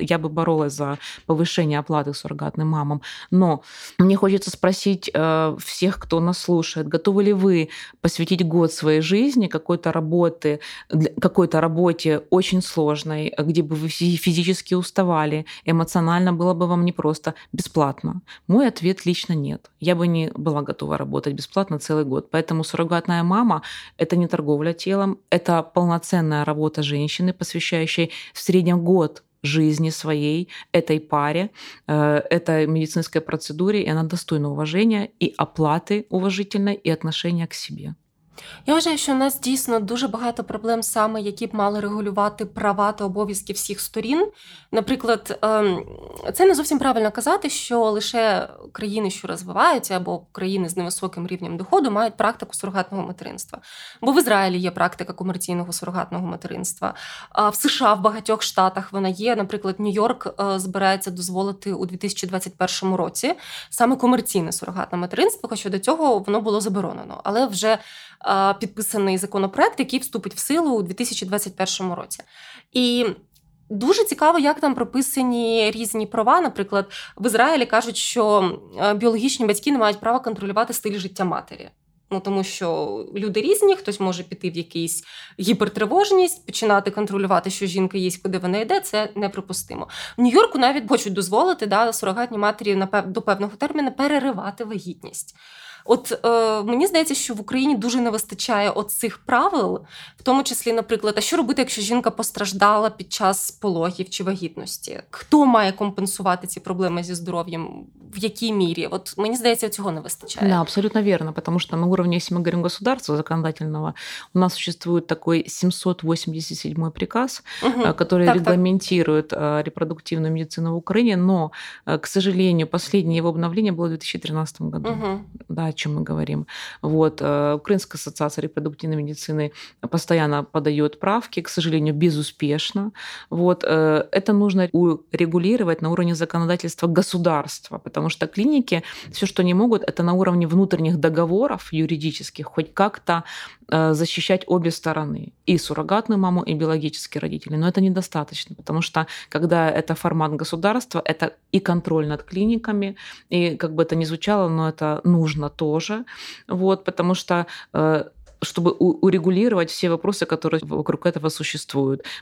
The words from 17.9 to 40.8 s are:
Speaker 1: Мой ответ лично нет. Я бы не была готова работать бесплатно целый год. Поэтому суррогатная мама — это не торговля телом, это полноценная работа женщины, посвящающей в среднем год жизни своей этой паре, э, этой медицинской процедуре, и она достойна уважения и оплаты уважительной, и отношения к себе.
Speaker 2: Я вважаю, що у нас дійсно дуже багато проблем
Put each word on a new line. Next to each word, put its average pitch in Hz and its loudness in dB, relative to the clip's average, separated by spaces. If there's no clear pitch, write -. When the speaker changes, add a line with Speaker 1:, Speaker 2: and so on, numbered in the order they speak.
Speaker 1:
Мой 240 4
ответ 185 0
лично 170 -2
нет. 147 -4
Я 175 2
бы 170 2
не 165 2
была 147 -2
готова - -4
работать 139 -4
бесплатно 165 -4
целый 151 0
год. 135 -4
Поэтому 160 0
суррогатная 170 0
мама — 185 2
это 170 2
не 175 2
торговля 151 0
телом, 196 -2
это 175 2
полноценная 165 2
работа 151 0
женщины, 147 0
посвящающей 165 -2
в - -14
среднем 175 4
год 170 2
жизни 156 2
своей 156 -2
этой 165 4
паре, 151 0
э, 147 4
этой 165 2
медицинской 160 0
процедуре, 165 -2
и - -2
она 160 0
достойна 156 -2
уважения 190 2
и 175 0
оплаты 170 0
уважительной, 196 0
и 185 -2
отношения 165 -2
к - -14
себе. 151 -12
Speaker 2:
Я 285 2
вважаю, 320 2
що 285 -2
у - 2
нас 269 0
дійсно 247 0
дуже 233 -2
багато 233 -4
проблем 226 -2